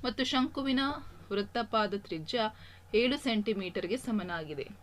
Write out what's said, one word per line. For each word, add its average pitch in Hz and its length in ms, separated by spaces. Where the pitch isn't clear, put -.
ಮತ್ತು 254 200
ಶಂಕುವಿನ 262 560
ವೃತ್ತಪಾದ 208 680
ತ್ರಿಜ್ಯ 170 420
ಏಳು 247 220
ಸೆಂಟಿಮೀಟರ್‌ಗೆ 202 800
ಸಮನಾಗಿದೆ. 175 680